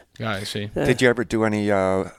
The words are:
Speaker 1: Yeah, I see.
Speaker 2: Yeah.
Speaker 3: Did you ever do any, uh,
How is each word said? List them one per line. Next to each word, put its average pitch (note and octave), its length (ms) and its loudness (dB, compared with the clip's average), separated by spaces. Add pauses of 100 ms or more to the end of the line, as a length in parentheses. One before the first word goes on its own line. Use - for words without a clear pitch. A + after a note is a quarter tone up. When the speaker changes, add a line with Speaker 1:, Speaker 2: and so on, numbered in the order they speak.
(200)
Speaker 1:
Yeah, A2+ 120 -4
I G2 120 -6
see. G#2 320 -8
Speaker 2:
Yeah. D3 100 -2
Speaker 3:
Did B2+ 160 2
you B2+ 80 6
ever A#2 140 2
do A2 200 0
any, G#2+ 280 0
uh, F#2+ 340 2 (140)